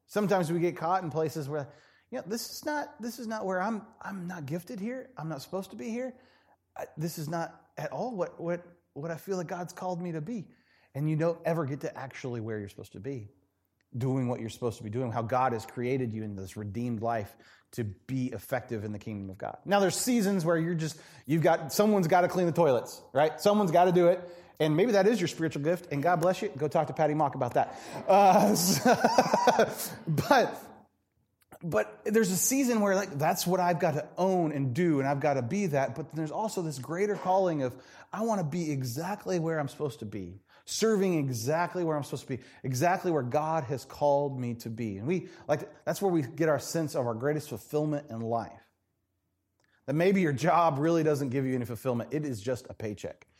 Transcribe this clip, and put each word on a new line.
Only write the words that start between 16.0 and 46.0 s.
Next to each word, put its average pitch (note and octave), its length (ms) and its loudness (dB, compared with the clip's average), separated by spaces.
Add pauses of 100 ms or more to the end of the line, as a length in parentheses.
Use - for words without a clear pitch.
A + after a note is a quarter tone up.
you A2 100 -6
in G#2 140 -8
this F#2+ 180 -10
redeemed G#2+ 460 -6
life A2+ 340 -4 (380)
to A#2+ 100 -4
be B2 440 -4
effective A2+ 580 -6
in G#2 80 -6
the G#2 60 -10
kingdom G2+ 300 -10
of F#2+ 80 -14
God. - 280 -10
Now, G3+ 160 4
there's F3+ 160 2
seasons G3+ 480 2
where E3+ 120 4
you're E3 160 0
just, D#3 240 -4 (280)
you've D#3 180 2
got, E3 300 4
someone's G#3 340 4
gotta F3+ 220 6
clean F3+ 160 2
the E3 80 2
toilets, C#3+ 480 2 (100)
right? D#3 300 4
Someone's G#3 300 4
gotta F3 200 8
do F3 160 8
it. F3+ 140 4 (380)
And D3+ 160 4
maybe G#3+ 180 4
that F#3+ 120 6
is G#3+ 160 4
your E3+ 60 0
spiritual D#3+ 340 -2
gift, E3+ 300 -2
and C#3+ 100 -2
God E3+ 180 2
bless F3+ 220 2
you. G#3 160 -4
Go D3+ 100 -2
talk D3+ 200 2
to D3 60 -8
Patty D3+ 200 2
Mock D3 220 0
about B2+ 180 -2
that. - 260 0 (280)
Uh, G3+ 480 8 (1400)
<laughs> - 120 -10
but, E3+ 520 2 (1040)
but G#3 440 -4
there's G#3+ 260 4
a F#3 60 0
season B3 440 2
where, G3 140 4
like, F#3 240 -2
that's F3 260 2
what F3+ 140 2
I've F3 200 2
got E3 140 2
to C#3+ 140 -4 (100)
own F3 340 2
and C3+ 220 -2
do, D#3 260 4
and C3+ 80 0
I've C#3+ 120 0
got C#3+ 160 2
to B2+ 80 0
be F#3+ 240 -2
that. C3+ 260 0
But D3+ 220 -10
there's D#3 160 -4
also F#3+ 320 -4
this D3 160 -6
greater F3+ 360 -2
calling F#3 460 2
of, B2+ 140 -2 (360)
I F#3+ 100 -6
wanna G#3+ 220 0
be D3+ 280 -2
exactly E3 640 -4
where D#3+ 220 0
I'm C#3 80 -2
supposed D3 320 -6
to A2 60 -8
be, G2 340 -10 (260)
serving G3 540 2
exactly D3 640 -2
where D#3+ 120 0
I'm C#3+ 80 -2
supposed - 240 -8
to B2+ 100 -6
be, - 20 -10 (240)
exactly E3+ 480 2
where D3+ 100 2
God D3+ 440 0
has B2+ 200 -6
called C#3+ 540 0
me A#2+ 160 -4
to A#2 160 -10
be. A2 260 -4
And G#2+ 80 -8
we, F3 220 -2 (200)
like, D3+ 220 0 (160)
that's E3 160 -2